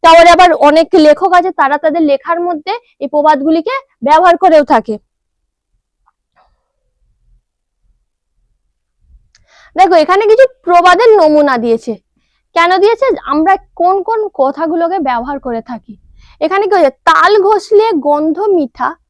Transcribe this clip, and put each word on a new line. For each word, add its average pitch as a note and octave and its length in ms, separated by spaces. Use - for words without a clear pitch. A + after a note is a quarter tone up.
তারপরে E4 280
আবার F4 220
অনেক D4+ 420
লেখক D#4 380
আছে, F4+ 180
তারা D4 280
তাদের D#4+ 240
লেখার D#4 380
মধ্যে F4 380
এই C#4 80
প্রবাদগুলিকে D4+ 640
ব্যবহার E4 340
করেও D#4+ 280
থাকে। A3+ 340
দেখো F#4 180
এখানে F4+ 320
কিছু A4 180
প্রবাদের F4+ 540
নমুনা D4+ 420
দিয়েছে। A3+ 380
কেন F4 240
দিয়েছে? A4+ 280
আমরা D#4+ 340
কোন F#4 280
কোন A4 320
কথাগুলোকে E4 640
ব্যবহার C4 400
করে A#3+ 240
থাকি। A3+ 340
এখানে F#4+ 260
কি G4 80
হয়েছে? D#4+ 160
তাল E4 520
ঘষলে G#4+ 520
গন্ধ D4 440
মিঠা E4 580